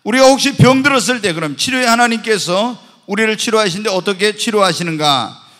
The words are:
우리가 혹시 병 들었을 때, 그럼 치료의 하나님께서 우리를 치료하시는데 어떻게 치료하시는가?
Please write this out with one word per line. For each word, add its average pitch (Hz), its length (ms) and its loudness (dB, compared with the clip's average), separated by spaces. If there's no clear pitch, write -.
우리가 262 240 4
혹시 262 300 2
병 262 260 6
들었을 247 380 0
때, 196 120 -2
그럼 156 240 -6
치료의 254 300 -2
하나님께서 226 960 0
우리를 214 320 -2
치료하시는데 214 520 -2
어떻게 190 460 -2
치료하시는가? 160 1080 -2